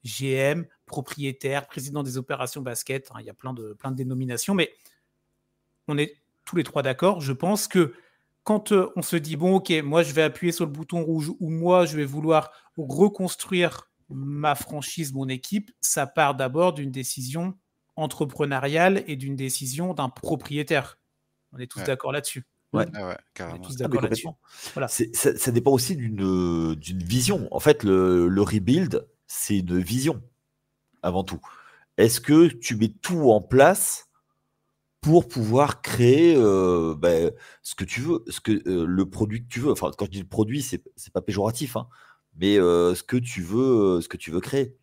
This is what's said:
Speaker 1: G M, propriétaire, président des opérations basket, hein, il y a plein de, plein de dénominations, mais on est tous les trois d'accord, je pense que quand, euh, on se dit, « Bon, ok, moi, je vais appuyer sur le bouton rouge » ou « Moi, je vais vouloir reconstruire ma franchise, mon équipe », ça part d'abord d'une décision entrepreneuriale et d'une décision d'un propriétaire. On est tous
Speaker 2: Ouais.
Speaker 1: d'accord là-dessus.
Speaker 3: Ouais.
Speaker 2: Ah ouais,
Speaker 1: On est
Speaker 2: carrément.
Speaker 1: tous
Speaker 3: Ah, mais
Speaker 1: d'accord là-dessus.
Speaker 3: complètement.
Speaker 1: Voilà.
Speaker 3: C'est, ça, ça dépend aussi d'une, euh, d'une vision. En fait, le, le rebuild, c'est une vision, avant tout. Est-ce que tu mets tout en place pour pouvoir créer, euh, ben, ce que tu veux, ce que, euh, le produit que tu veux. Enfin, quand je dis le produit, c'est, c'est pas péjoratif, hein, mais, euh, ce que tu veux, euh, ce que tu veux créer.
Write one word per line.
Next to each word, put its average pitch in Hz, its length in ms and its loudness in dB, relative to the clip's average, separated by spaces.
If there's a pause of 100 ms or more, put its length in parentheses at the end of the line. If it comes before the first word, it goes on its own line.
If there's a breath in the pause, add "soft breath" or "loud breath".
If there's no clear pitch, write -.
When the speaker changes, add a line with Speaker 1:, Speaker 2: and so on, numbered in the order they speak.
Speaker 1:
G 131 280 -6
M, 143 340 0 (200)
propriétaire, 139 800 -8
président 143 360 -8
des 131 140 -8
opérations 131 440 -8
basket, 131 520 -8
hein, 113 60 -18
il 110 60 -20
y 104 40 -16
a 104 40 -18
plein 131 200 -12
de, 110 200 -14
plein 131 180 -10
de 127 60 -6
dénominations, 127 560 -4
mais 175 180 2 (1160 soft breath)
on 147 100 -4
est 147 180 -4 (300)
tous - 100 -12
les 160 80 0
trois 139 200 -2
d'accord, 165 380 0
je 135 120 -4
pense 190 340 -2
que 165 260 2 (500 loud breath)
quand, 208 280 -2
euh, 190 240 4
on 175 60 -4
se 175 160 -4
dit, « 156 200 -4
Bon, 180 200 2
ok, 185 140 0 (120)
moi, 156 200 2
je 147 100 -4
vais 160 100 4
appuyer 160 280 0
sur 170 140 -4
le 151 60 -8
bouton 160 320 -6
rouge » 160 360 -4
ou « 160 120 -6
Moi, 175 340 4
je 151 120 -8
vais 147 80 -2
vouloir 151 460 0 (240 soft breath)
reconstruire 175 1160 0 (180)
ma 143 460 -2
franchise, 143 580 -8
mon 135 140 -6
équipe », 131 420 -6 (120)
ça 139 260 -2
part 143 260 2
d'abord 143 400 0
d'une 139 180 -6
décision 135 640 -8 (420)
entrepreneuriale 151 1080 0
et 151 100 -8
d'une 135 200 -8
décision 135 580 -6
d'un 139 160 -4
propriétaire. 143 880 -4 (540)
On 131 80 -18
est 123 80 -12
tous - 140 -12
Speaker 2:
Ouais. - 40 -8
Speaker 1:
d'accord 135 280 -4
là-dessus. 139 320 -8 (280)
Speaker 3:
Ouais. 107 200 0
Speaker 2:
Ah 101 140 -10
ouais, - 0 -
Speaker 1:
On 90 40 -8
est - 60 -10 (160)
Speaker 2:
carrément. 85 260 -12
Speaker 1:
tous 92 140 -14
Speaker 3:
Ah, - 0 -
mais 127 100 -8
Speaker 1:
d'accord 120 180 0
là-dessus. 113 220 -2
Speaker 3:
complètement. 165 160 -14 (340 loud breath)
Speaker 1:
Voilà. 135 140 -4
Speaker 3:
C'est, - 280 -4
ça, - 200 2
ça - 160 -2
dépend 120 200 4
aussi 131 240 2
d'une, 110 280 -4
euh, 85 520 0
d'une 87 280 -8
vision. 120 480 0
En - 80 -4
fait, 147 240 4
le, 92 440 4
le 95 140 2
rebuild, 107 680 0 (200)
c'est - 320 -2
une 90 200 0
vision, 120 420 -2 (840)
avant 92 200 -2
tout. 90 180 -10 (560 loud breath)
Est-ce 117 240 4
que 160 260 6
tu 120 280 -4
mets 107 260 0
tout 156 300 4
en 104 100 6
place 139 640 4 (960)
pour 160 260 6
pouvoir 123 540 0
créer, 147 560 6
euh, 90 580 4
ben, 82 360 2 (320 loud breath)
ce - 100 -12
que - 100 -8
tu 117 180 -8
veux, 160 260 -2
ce - 120 -12
que, - 120 -2 (180)
euh, 87 160 0
le 92 240 0
produit 110 320 -4
que - 80 -18
tu 120 100 -8
veux. 135 120 0
Enfin, 82 260 -2
quand 101 80 -4
je 87 60 -12
dis 95 100 -8
le 87 60 -12
produit, 110 340 -2
c'est, - 220 -8 (120)
c'est - 160 -20
pas 92 100 -2
péjoratif, 113 540 -4
hein, 117 120 -6 (500 soft breath)
mais, 101 220 4
euh, 87 340 4
ce 87 80 -6
que - 160 -2
tu 120 240 -4
veux, 104 560 2
euh, 85 40 0
ce - 60 -10
que 90 100 -12
tu - 120 -14
veux 87 120 -2
créer. 127 420 -4